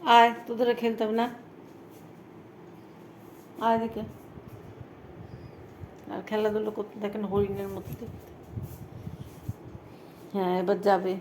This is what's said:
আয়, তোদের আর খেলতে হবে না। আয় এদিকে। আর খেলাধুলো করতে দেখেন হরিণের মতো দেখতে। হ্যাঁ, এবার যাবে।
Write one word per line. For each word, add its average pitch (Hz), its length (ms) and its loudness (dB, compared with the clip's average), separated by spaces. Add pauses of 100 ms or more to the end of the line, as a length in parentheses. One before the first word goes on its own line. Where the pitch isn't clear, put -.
আয়, 233 280 10 (140)
তোদের 240 220 2
আর 233 60 6
খেলতে 233 280 2
হবে 214 100 2
না। 233 160 4 (2250)
আয় 226 180 6
এদিকে। 226 240 -2 (2000)
আর 202 160 -6
খেলাধুলো 214 440 2
করতে 214 280 -6
দেখেন 208 240 -4
হরিণের 196 440 2
মতো 196 320 -8
দেখতে। - 320 -12 (2000)
হ্যাঁ, 185 260 2
এবার 185 220 4
যাবে। 190 400 6